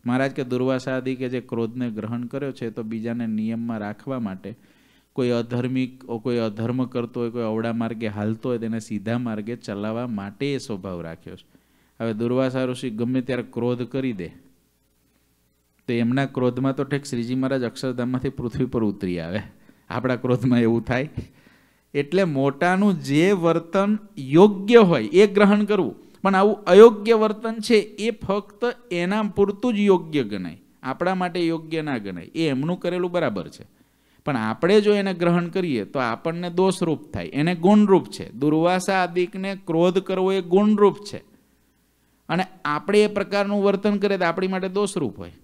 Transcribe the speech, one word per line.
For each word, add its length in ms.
મહારાજ 260
કે 120
દુર્વાસા 540
આદિ 180
કે 140
જે 120
ક્રોધને 500
ગ્રહણ 340
કર્યો 260
છે, 180
તો 140
બીજાને 440
નિયમમાં 520
રાખવા 400
માટે 380
કોઈ 160
અધર્મિક, 800
ઓ 100
કોઈ 180
અધર્મ 480
કરતો 340
હોય, 100
કોઈ 120
અવળા 320
માર્ગે 340
હાલતો 420
હોય, 80
તેને 220
સીધા 380
માર્ગે 380
ચલાવવા 520
માટે 460
એ 40
સ્વભાવ 440
રાખ્યો 340
છે. 200
હવે 120
દુર્વાસા 520
ઋષિ 240
ગમે 320
ત્યારે 220
ક્રોધ 380
કરી 320
દે, 140
તો 60
એમના 320
ક્રોધમાં 500
તો 80
ઠેક 200
શ્રીજી 320
મહારાજ 280
અક્ષરધામમાંથી 680
પૃથ્વી 360
પર 180
ઉતરી 360
આવે. 220
આપણા 260
ક્રોધમાં 440
એવું 220
થાય. 280
એટલે 300
મોટાનું 800
જે 300
વર્તન 680
યોગ્ય 580
હોય 280
એ 240
ગ્રહણ 380
કરવું, 300
પણ 140
આવું 280
અયોગ્ય 500
વર્તન 460
છે 160
એ 360
ફક્ત 640
એના 320
પૂરતું 500
જ 60
યોગ્ય 440
ગણાય, 340
આપણા 320
માટે 240
યોગ્ય 420
ના 160
ગણાય. 260
એ 240
એમનું 320
કરેલું 320
બરાબર 380
છે, 160
પણ 120
આપણે 440
જો 120
એને 200
ગ્રહણ 340
કરીએ 380
તો 140
આપણને 500
દોષરૂપ 640
થાય, 120
એને 300
ગુણરૂપ 540
છે. 220
દુર્વાસા 600
આદિકને 640
ક્રોધ 300
કરવો 360
એ 80
ગુણરૂપ 540
છે, 220
અને 160
આપણે 380
એ 40
પ્રકારનું 560
વર્તન 340
કરીએ 200
તો 80
આપણી 220
માટે 220
દોષરૂપ 480
હોય. 140